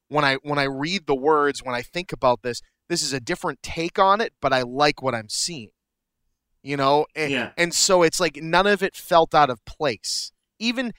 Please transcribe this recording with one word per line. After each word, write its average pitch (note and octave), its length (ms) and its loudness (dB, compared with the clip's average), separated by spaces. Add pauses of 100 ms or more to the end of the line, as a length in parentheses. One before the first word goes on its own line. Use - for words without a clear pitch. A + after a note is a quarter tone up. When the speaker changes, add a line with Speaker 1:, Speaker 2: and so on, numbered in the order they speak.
Speaker 1:
When D3 180 0
I, C3+ 180 2
when D3 180 -4
I C#3 40 0
read D3+ 420 -6
the C#3+ 80 0
words, C#3+ 480 2
when B2 120 -6
I A#2+ 80 -4
think F3 300 -10
about B2+ 300 2
this, A#2+ 200 -6 (260)
this E3 140 -2
is C#3 100 -4
a C#3 60 -2
different D3+ 460 -6
take E3 340 -6
on G3 220 4
it, - 200 -4
but C3+ 120 0
I C3 100 2
like C3+ 400 0
what B2+ 120 -2
I'm A2 140 -8
seeing. C3+ 420 -8 (920)
You C#3+ 140 -6
know? C#3+ 300 4 (100)
And, D3 160 -2
Speaker 2:
Yeah. B2 240 -4
Speaker 1:
and E3+ 180 0
so F#3 280 4
it's D#3+ 180 2
like D#3+ 160 -2
none E3+ 320 0
of G3+ 120 2
it F#3+ 140 -4
felt E3 400 2
out D3 160 4
of A#2 140 -10
place. - 640 -6 (300)
Even, A#3 380 -4